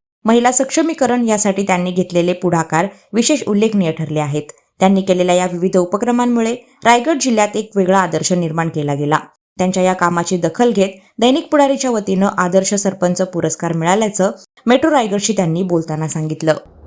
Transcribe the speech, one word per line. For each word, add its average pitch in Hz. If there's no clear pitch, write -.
महिला 240
सक्षमीकरण 269
यासाठी 208
त्यांनी 180
घेतलेले 175
पुढाकार 165
विशेष 233
उल्लेखनीय 202
ठरले 156
आहेत. 147
त्यांनी 190
केलेल्या 180
या 180
विविध 180
उपक्रमांमुळे 233
रायगड 240
जिल्ह्यात 214
एक 214
वेगळा 190
आदर्श 160
निर्माण 165
केला 147
गेला. 147
त्यांच्या 185
या 185
कामाची 175
दखल 175
घेत 196
दैनिक 262
पुढारीच्या 277
वतीनं 202
आदर्श 190
सरपंच 190
पुरस्कार 170
मिळाल्याचं 190
मेट्रो 262
रायगडशी 214
त्यांनी 175
बोलताना 160
सांगितलं. 156